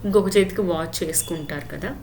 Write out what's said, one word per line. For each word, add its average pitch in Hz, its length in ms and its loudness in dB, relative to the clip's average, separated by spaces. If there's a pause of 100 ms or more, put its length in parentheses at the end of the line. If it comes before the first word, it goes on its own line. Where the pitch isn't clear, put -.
ఇంకొక 196 240 4
చేతికి 196 320 4
వాచ్ 165 400 -2
వేసుకుంటారు 156 680 -4
కదా - 220 -6 (120)